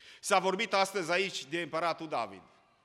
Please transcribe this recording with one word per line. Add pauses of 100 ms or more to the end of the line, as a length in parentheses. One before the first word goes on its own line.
(200)
S-a
vorbit
astăzi
aici
de
împăratul
David. (420)